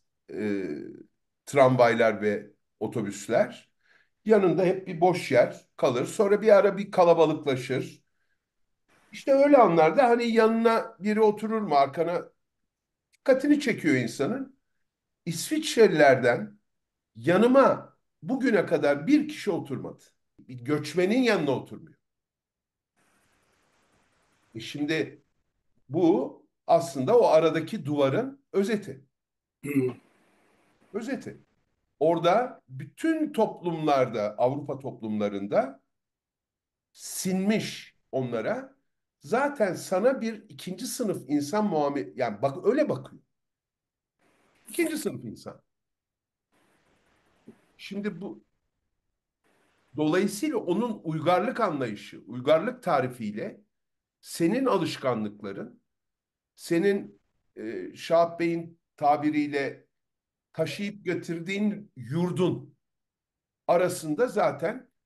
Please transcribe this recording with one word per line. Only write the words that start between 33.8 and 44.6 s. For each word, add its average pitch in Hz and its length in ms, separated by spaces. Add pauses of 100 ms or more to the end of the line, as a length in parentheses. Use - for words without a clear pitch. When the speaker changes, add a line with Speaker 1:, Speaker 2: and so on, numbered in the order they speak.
Speaker 1:
Avrupa 135 400
toplumlarında 107 1000 (1120)
sinmiş - 1040 (160)
onlara. 123 640 (440)
Zaten 220 540
sana 196 460
bir 226 280
ikinci 185 380
sınıf 190 420
insan 147 380
muamele, 143 500
yani 113 260
bak, 135 240
öyle 269 220
bakıyor. - 340 (1500)